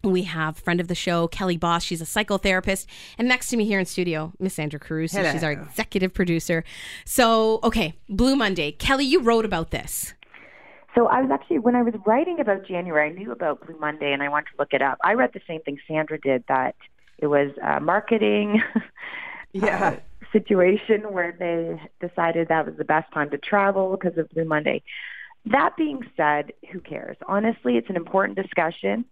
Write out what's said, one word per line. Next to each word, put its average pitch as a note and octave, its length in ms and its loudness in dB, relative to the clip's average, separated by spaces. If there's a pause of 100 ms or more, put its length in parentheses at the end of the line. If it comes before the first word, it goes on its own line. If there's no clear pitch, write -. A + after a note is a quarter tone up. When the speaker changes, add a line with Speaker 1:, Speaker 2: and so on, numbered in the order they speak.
Speaker 1:
We F#3 200 2
have D#3+ 360 -4
friend F3 200 0
of F3 80 -2
the F3 80 -2
show, E3+ 320 0
Kelly F3+ 300 0
Boss. E3+ 260 2
She's E3 180 -4
a D#3+ 40 -8
psychotherapist. G3 800 0 (320)
And A#3+ 100 0
next B3+ 220 2
to A#3+ 80 0
me G#3 80 4
here G#3 140 2
in F3+ 80 2
studio, E3 520 -2
Miss F#3+ 140 -2
Sandra D3+ 260 -4
Cruz. D#3+ 320 -4
Speaker 2:
Hello. F#3 200 0
Speaker 1:
She's D#3+ 120 -2
our D#3 80 0
executive F#3 640 -2
producer. E3+ 500 0 (400)
So, A3 600 4
okay, A3+ 320 0 (120)
Blue B3 280 4
Monday. F3+ 380 0
Kelly, C4+ 320 2
you C#4+ 160 4
wrote A3+ 220 4
about F3+ 280 -2
this. - 420 -6 (800)
Speaker 3:
So A#3 140 6
I B3 140 4
was C4 100 0
actually, C#4 280 0
when A#3+ 160 2
I B3 60 2
was A#3 140 0 (100)
writing D#4 340 2
about G3 280 -2
January, E3+ 420 0
I - 20 -8
knew F#3+ 200 -10
about D#3 340 -4
Blue D#3+ 140 -16
Monday D3+ 340 -4
and C#3 80 -4
I C#3+ 80 -2
wanted D3 220 -2
to - 80 -14
look C#3+ 120 -2
it C3+ 120 0
up. C3+ 200 0
I G3 120 4
read B3 180 2
the - 140 -14
same D#3+ 140 -8
thing C#3+ 160 -8 (100)
Sandra D#3 340 -4
did, C3 260 0
that C3 280 0 (420)
it D3+ 100 -2
was C#3+ 220 4 (120)
a C#3+ 200 0
marketing G#3 800 2 (480)
<laughs> - 420 -16
Speaker 2:
Yeah. F#3+ 460 0
Speaker 3:
uh, - 340 -16
situation G#3 800 4
where F3 260 -4
they E3+ 440 -4 (260)
decided E3 420 0
that D#3+ 180 2
was D#3+ 100 -10
the D#3 80 -4
best D#3 280 2
time D3 180 -2
to C#3+ 80 -4
travel G3 580 2
'cause F3+ 200 -2
of D#3 120 -2
Blue E3 160 -2
Monday. D3+ 380 0 (640)
That C#4+ 300 2
being C#4+ 280 -2 (120)
said, D3+ 380 0 (180)
who F#3 80 -10
cares? - 380 -12 (100)
Honestly, A3+ 500 0
it's A#3 120 -2
an F#3 60 -4
important G3 420 0
discussion. G3 760 -2